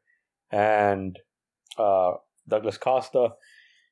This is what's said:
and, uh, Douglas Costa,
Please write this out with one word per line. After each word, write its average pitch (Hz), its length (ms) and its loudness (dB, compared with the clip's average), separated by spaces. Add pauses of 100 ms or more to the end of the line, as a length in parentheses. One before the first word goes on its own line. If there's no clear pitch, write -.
(520)
and, 101 640 0 (600)
uh, 95 360 2 (340)
Douglas 107 300 -2
Costa, 131 520 0 (640)